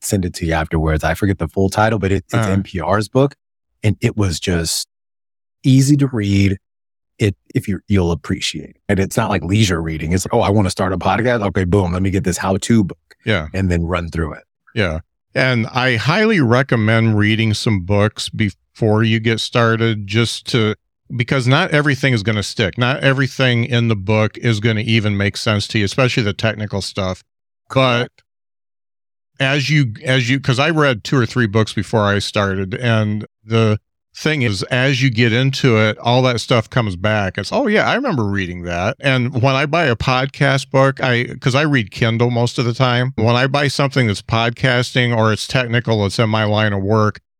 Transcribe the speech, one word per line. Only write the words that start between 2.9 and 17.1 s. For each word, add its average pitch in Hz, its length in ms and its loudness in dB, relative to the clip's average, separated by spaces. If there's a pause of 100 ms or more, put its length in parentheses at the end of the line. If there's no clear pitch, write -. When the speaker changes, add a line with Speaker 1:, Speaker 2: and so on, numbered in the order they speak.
Speaker 1:
book, 139 280 0 (480)
and 101 180 0
it 117 160 -2
was 95 220 -2
just 85 480 -4 (760)
easy 135 340 4
to 139 100 2
read. 101 500 0 (600)
It, 104 180 0 (180)
if - 140 -2
you're, 95 200 -4
you'll 90 240 2
appreciate 82 600 -6
it. - 180 -20
And 98 100 2
it's - 160 -2
not 110 140 0
like 80 140 -2
leisure 92 380 0
reading. 80 300 -6
It's 92 140 0
like, - 80 -6
"Oh, 117 80 2
I 95 80 2
wanna 101 200 2
start 95 220 -2
a 92 60 -4
podcast. 107 500 0
Okay, 92 160 -2
boom, 90 300 2
let 92 80 -2
me 98 80 0
get 92 160 0
this 87 120 -2
how-to 98 460 0
book." - 320 -10 (100)
Speaker 2:
Yeah. 90 280 -2
Speaker 1:
And 92 180 0
then 85 120 0
run 85 260 -4
through 80 240 -4
it. - 100 -18 (300)
Speaker 2:
Yeah. 87 260 -2 (340)
And 123 340 0
I 127 300 0
highly 185 440 2
recommend 113 760 2